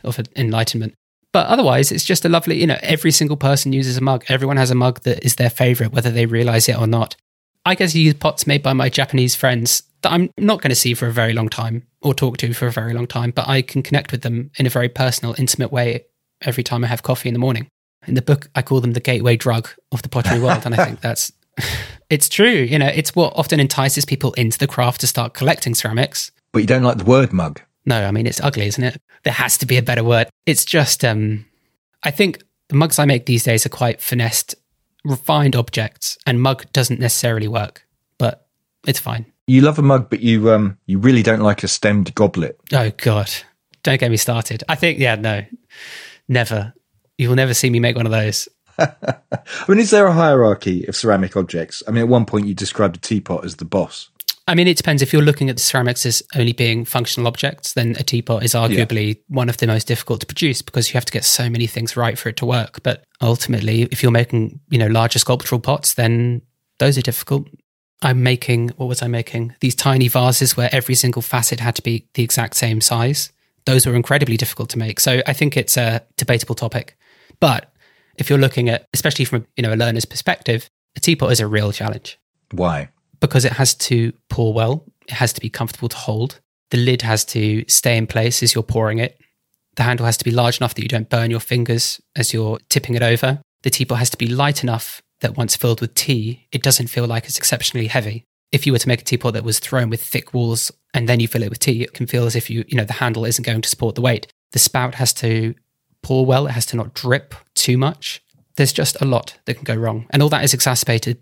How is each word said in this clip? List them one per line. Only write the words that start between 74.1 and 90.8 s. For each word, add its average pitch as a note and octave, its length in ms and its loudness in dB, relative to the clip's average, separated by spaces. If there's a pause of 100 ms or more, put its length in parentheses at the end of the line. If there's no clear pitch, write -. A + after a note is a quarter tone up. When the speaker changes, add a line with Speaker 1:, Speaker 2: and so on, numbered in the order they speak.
Speaker 1:
difficult - 340 -4
to A#2+ 80 -4
make. A2 200 -4
So B2+ 280 2
I C#3+ 60 0
think C#3+ 240 0
it's - 200 0
a A#2 240 0 (160)
debatable - 380 0
topic. - 420 -6 (420)
But C3+ 320 0 (460)
if - 120 -4
you're C#3+ 100 4
looking C3+ 280 2
at, - 280 -2
especially C#3+ 300 -2
from, A#2 200 -4 (120)
you C3 40 -4
know, A2+ 120 0
a - 20 -2
learner's A#2 300 0
perspective, - 640 -4 (260)
a - 40 -12
teapot C3+ 320 2
is A2+ 80 2
a G#2+ 60 -2
real G#2 260 0
challenge. - 460 -8 (340)
Speaker 2:
Why? E2+ 380 -4 (300)
Speaker 1:
Because C#3 240 2
it A#2+ 100 0
has C3+ 220 0
to A#2 380 -2 (160)
pour A2 240 0
well. A#2 320 -2 (240)
It - 60 -10
has B2 180 0
to C3 80 -12
be A2+ 80 -8
comfortable A#2 400 -8
to - 80 -12
hold. A#2 420 -6 (320)
The C3 60 2
lid B2 240 2
has A2 240 0
to G#2+ 420 -2
stay A#2+ 300 2
in A2 100 -2
place A#2 340 -2
as B2 140 2
you're A2+ 80 -2
pouring A2 360 0
it. - 200 -6 (560)
The - 80 2
handle A#2 220 0
has A#2 120 2
to - 80 -6
be A#2+ 60 0
large A#2+ 300 2
enough A#2+ 140 -2
that A2 80 -6